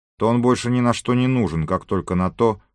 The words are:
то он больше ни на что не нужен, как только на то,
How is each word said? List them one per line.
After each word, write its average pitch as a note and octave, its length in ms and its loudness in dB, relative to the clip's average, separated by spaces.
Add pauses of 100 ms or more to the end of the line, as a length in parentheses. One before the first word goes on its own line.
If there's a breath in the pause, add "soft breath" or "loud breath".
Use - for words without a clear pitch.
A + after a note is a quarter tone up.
(160)
то A2 120 0
он A#2+ 120 2
больше A#2+ 300 0
ни B2 100 0
на A#2+ 120 2
что A#2+ 220 -4
не B2+ 120 0
нужен, F2 400 0
как F#2 180 -2
только F#2 300 -4
на F2+ 160 0
то, A2 320 0 (120 soft breath)